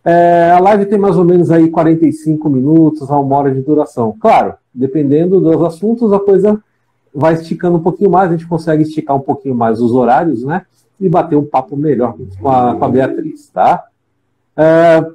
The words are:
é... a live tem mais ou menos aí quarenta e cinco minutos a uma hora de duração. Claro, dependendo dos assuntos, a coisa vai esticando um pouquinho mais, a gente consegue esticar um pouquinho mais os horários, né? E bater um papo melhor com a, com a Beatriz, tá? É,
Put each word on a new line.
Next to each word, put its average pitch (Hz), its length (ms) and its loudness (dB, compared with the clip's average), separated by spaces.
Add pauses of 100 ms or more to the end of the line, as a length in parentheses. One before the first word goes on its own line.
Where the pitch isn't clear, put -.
é... 170 480 4
a 180 80 4
live 202 260 2
tem 202 140 0
mais 196 180 0
ou 180 80 2
menos 175 240 4
aí 165 220 4
quarenta 160 340 0
e 135 80 2
cinco 156 340 -4
minutos 147 640 0
a 143 80 0
uma 135 200 0
hora 143 140 0
de 131 100 -4
duração. 135 580 -2
Claro, 143 360 2 (160)
dependendo 165 680 0
dos 160 220 2
assuntos, 214 500 -2
a 196 60 2
coisa 202 440 0 (480)
vai 160 220 0
esticando 165 440 -4
um 160 60 -4
pouquinho 185 280 0
mais, 180 180 2
a 170 80 -2
gente 160 100 -12
consegue 160 360 -2
esticar 147 320 -6
um 135 60 -4
pouquinho 135 340 -6
mais 113 260 -2
os 120 100 0
horários, 127 520 0
né? 160 240 -8 (320)
E 190 100 0
bater 165 260 0
um 147 100 0
papo 135 300 -6
melhor 123 400 -2 (240)
com - 80 -8
a, 123 280 0
com 143 100 -4
a 127 40 -2
Beatriz, - 600 -4
tá? 175 380 -2 (680)
É, 165 600 4